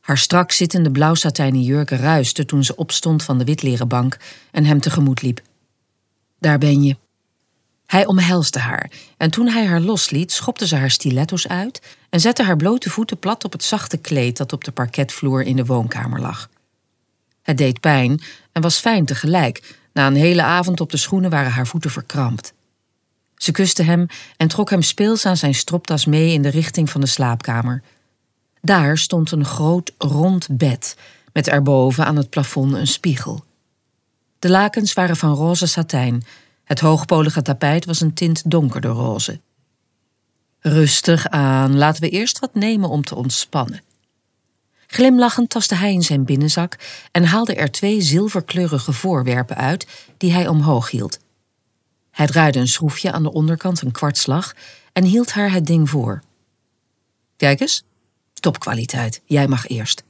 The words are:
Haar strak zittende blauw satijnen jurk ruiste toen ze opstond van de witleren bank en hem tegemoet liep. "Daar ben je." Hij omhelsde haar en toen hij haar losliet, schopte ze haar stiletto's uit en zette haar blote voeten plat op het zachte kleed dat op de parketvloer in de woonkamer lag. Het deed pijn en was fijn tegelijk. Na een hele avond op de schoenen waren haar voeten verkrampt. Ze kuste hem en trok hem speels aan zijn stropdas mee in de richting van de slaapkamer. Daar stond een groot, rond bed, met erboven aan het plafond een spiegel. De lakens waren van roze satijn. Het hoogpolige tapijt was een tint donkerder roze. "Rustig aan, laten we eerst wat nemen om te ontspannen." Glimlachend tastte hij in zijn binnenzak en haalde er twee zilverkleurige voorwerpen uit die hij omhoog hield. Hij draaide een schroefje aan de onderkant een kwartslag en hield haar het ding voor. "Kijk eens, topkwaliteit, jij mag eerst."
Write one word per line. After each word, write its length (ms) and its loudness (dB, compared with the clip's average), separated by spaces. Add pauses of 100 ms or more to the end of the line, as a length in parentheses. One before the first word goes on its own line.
Haar 180 -2
strak 340 2
zittende 380 2
blauw 240 2
satijnen 480 0
jurk 280 0
ruiste 540 0
toen 200 0
ze 120 -4
opstond 460 -2
van 160 -2
de 60 0
witleren 440 0
bank 280 0 (340)
en 140 2
hem 160 6
tegemoet 420 2
liep. 180 -2 (1000)
"Daar 200 2
ben 240 4
je." 140 2 (880)
Hij 200 4
omhelsde 520 2
haar 320 -6 (260)
en 140 0
toen 180 0
hij 180 0
haar 140 2
losliet, 520 -2
schopte 340 -4
ze 100 0
haar 140 0
stiletto's 560 -2
uit 360 -6 (280)
en 100 2
zette 220 2
haar 140 2
blote 340 0
voeten 280 -6
plat 260 -6
op 80 -8
het 100 -10
zachte 340 -4
kleed 400 -2
dat 160 -6
op 120 -10
de 80 -10
parketvloer 680 -2
in 140 0
de 80 0
woonkamer 560 -2
lag. 280 -8 (920)
Het 160 -2
deed 220 0
pijn 400 2 (320)
en 100 -2
was 160 0
fijn 260 2
tegelijk. 720 -2 (160)
Na 140 0
een 100 4
hele 260 4
avond 380 0
op 100 -4
de 60 -4
schoenen 340 0
waren 200 0
haar 160 0
voeten 240 -4
verkrampt. 640 -4 (840)
Ze 160 -2
kuste 300 0
hem 240 2 (300)
en 120 0
trok 220 -2
hem 120 2
speels 440 0
aan 100 2
zijn 180 0
stropdas 520 -2
mee 260 4
in 100 2
de 60 2
richting 420 0
van 100 -4
de 60 2
slaapkamer. 760 -2 (800)
Daar 380 2
stond 320 0
een 140 0
groot, 540 0
rond 520 0
bed, 460 -2 (360)
met 160 -2
erboven 580 2
aan 100 0
het 140 -2
plafond 420 -2
een 140 -2
spiegel. 580 -4 (960)
De 100 -2
lakens 440 2
waren 240 0
van 180 2
roze 320 0
satijn. 580 -2 (400)
Het 160 -4
hoogpolige 640 2
tapijt 420 0
was 160 -4
een 140 0
tint 360 -2
donkerder 400 0
roze. 500 -4 (1200)
"Rustig 680 2
aan, 480 2
laten 260 2
we 60 -2
eerst 300 -2
wat 160 -8
nemen 340 0
om 160 -2
te 100 -10
ontspannen." 680 -4 (1040)
Glimlachend 640 4
tastte 240 -2
hij 180 0
in 100 2
zijn 220 2
binnenzak 540 -2 (340)
en 120 2
haalde 300 2
er 160 -2
twee 300 -2
zilverkleurige 920 -2
voorwerpen 640 -2
uit 300 -4 (300)
die 160 0
hij 160 2
omhoog 420 2
hield. 280 -6 (920)
Hij 160 0
draaide 320 2
een 100 0
schroefje 440 -4
aan 100 -2
de 100 -2
onderkant 500 -2
een 100 -4
kwartslag 600 -2 (380)
en 120 2
hield 280 2
haar 200 0
het 140 0
ding 240 2
voor. 320 -2 (1120)
"Kijk 240 2
eens, 220 -2 (520)
topkwaliteit, 920 -4
jij 240 0
mag 200 -2
eerst." 420 -6